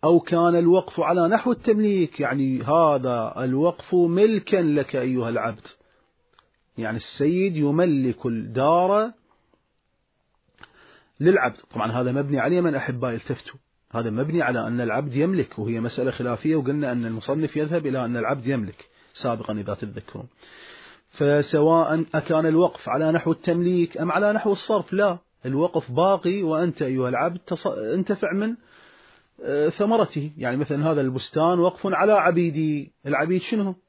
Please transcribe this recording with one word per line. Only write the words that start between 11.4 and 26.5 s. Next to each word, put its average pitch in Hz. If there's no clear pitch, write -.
طبعا 113
هذا 123
مبني 143
عليه 175
من 160
أحبائي 127
التفتوا، -
هذا 117
مبني 147
على 123
أن 120
العبد 123
يملك، 160
وهي 113
مسألة 123
خلافية، 123
وقلنا 143
أن 120
المصنف 139
يذهب 151
إلى 131
أن 120
العبد 117
يملك 113
سابقا 113
إذا 101
تتذكرون. -
فسواء 151
أكان 156
الوقف 160
على 156
نحو 165
التمليك 175
أم 165
على 202
نحو 214
الصرف، 196
لا، 190
الوقف 147
باقي، 185
وأنت 160